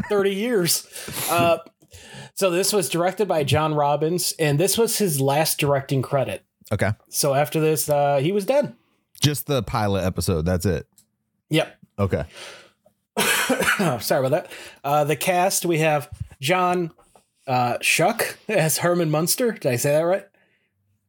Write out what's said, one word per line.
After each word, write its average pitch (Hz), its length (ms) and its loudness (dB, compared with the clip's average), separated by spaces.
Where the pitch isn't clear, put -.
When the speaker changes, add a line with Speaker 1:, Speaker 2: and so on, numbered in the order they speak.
Speaker 1:
thirty 196 240 2
years. 202 520 0
Uh, 170 280 4
so 190 160 0
this 185 240 0
was 196 160 0
directed 180 360 0
by 165 180 2
John 151 300 2
Robbins, 147 640 0
and 147 220 2
this 190 160 2
was 226 220 0
his 170 220 0
last 139 380 0
directing 139 440 0
credit. - 420 -4
Speaker 2:
Okay. 101 200 0
Speaker 1:
So 147 260 0
after 147 260 0
this, 156 280 0
uh, 143 300 2
he 156 140 2
was 202 120 0
done. 262 320 0
Speaker 2:
Just 147 260 0
the 135 160 0
pilot 98 420 0
episode. 85 400 0
That's 90 220 0
it. 85 200 -2
Speaker 1:
Yep. 156 260 0
Speaker 2:
Okay. 98 260 0
Speaker 1:
<coughs> 220 60 0
Oh, 147 200 0
sorry 135 280 0
about 151 180 0
that. - 80 -20
Uh, 147 220 2
the 147 120 0
cast, 180 500 0
we 170 120 0
have 151 300 0
John, 180 520 0
uh, 127 360 0
Shuck - 560 0
as 160 300 0
Herman 175 320 0
Munster. 175 420 0
Did 220 180 -6
I 120 60 0
say 143 160 0
that 151 80 4
right? 180 240 0